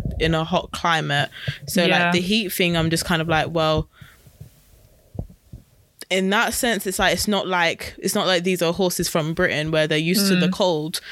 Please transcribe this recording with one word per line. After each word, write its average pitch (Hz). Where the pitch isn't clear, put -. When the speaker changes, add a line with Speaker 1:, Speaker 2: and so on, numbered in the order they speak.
Speaker 1:
in 160
a 160
hot 170
climate." 151
So, 175
Speaker 2:
Yeah. 175
Speaker 1:
like, 175
the 175
heat 190
thing, 175
I'm 160
just 160
kind 160
of 165
like, 156
Well, 156
in 190
that 214
sense, 226
it's 190
like, 185
it's 190
not 196
like, 170
it's -
not 196
like 175
these 180
are 165
horses 175
from 160
Britain 156
where 156
they're 156
used 185
to 185
the 180
Speaker 2:
Mm. 185
Speaker 1:
cold. 170